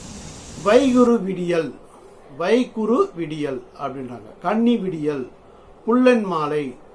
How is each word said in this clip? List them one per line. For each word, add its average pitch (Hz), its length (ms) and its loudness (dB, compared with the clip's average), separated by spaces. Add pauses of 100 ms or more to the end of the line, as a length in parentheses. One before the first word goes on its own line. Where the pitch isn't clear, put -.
(640)
வைகுறு 240 600 4
விடியல், 175 500 -2 (640)
வைகுறு 226 800 0
விடியல் 147 460 -6 (200)
அப்படின்றாங்க. 123 480 -10 (120)
கன்னி 226 360 2
விடியல், 151 520 -4 (560)
புல்லன் 247 380 4
மாலை, 151 540 -4 (160)